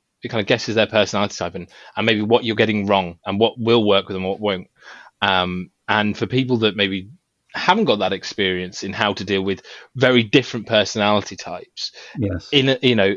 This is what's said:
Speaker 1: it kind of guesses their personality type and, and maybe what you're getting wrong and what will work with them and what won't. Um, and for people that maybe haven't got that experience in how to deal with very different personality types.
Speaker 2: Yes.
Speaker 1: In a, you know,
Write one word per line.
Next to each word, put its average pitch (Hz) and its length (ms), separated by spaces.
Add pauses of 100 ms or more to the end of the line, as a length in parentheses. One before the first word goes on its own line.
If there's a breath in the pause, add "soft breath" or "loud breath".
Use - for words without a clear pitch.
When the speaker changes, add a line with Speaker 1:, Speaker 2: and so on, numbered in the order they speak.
(220)
Speaker 1:
it 117 80
kind 113 120
of 98 60
guesses 110 280
their 110 120
personality 104 480
type 87 200
and, 87 120 (300 soft breath)
and 104 80
maybe 110 160
what 113 240
you're 110 100
getting 107 300
wrong 95 400
and 101 140
what 113 200
will 113 260
work 98 220
with 98 80
them 95 80
and 95 80
what 95 80
won't. 98 280 (540 loud breath)
Um, 92 500 (160)
and 104 300
for 110 100
people 127 320
that 110 180
maybe 98 320 (440)
haven't 202 320
got 110 140
that 95 140
experience 92 680
in 95 100
how 104 200
to 98 120
deal 98 160
with 95 220 (320 loud breath)
very 127 280
different 117 420
personality 104 680
types. - 560 (260 loud breath)
Speaker 2:
Yes. 95 340
Speaker 1:
In 135 180
a, 131 120
you 123 140
know, 98 220